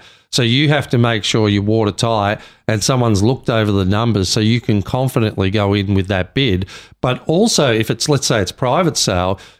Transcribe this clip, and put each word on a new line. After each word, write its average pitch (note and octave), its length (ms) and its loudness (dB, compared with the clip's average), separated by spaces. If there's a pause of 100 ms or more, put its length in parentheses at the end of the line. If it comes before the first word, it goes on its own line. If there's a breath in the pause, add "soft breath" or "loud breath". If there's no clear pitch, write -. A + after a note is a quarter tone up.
(320 loud breath)
So C3+ 100 0
you B2+ 280 2
have C#3+ 180 -2
to B2+ 100 0
make A#2 240 0
sure A2 260 0
you're G2+ 140 2
watertight G#2+ 800 0 (260 loud breath)
and G#2+ 160 -2
someone's A#2+ 400 0
looked B2+ 260 0
over A2 220 0
the G2 140 2
numbers G#2 440 0
so - 120 -2
you A2+ 200 2
can G#2 220 0
confidently A2+ 680 -2
go G2+ 220 0
in G2+ 220 0
with F#2+ 140 0
that F#2 260 -2
bid. G2+ 320 0 (340 loud breath)
But B2+ 280 -2
also, E3 440 2
if A2 200 0
it's, - 160 -4
let's C#3+ 180 0
say A#2 140 0
it's F#2 120 -2
private D3 440 0
sale, F#2 420 0 (220 loud breath)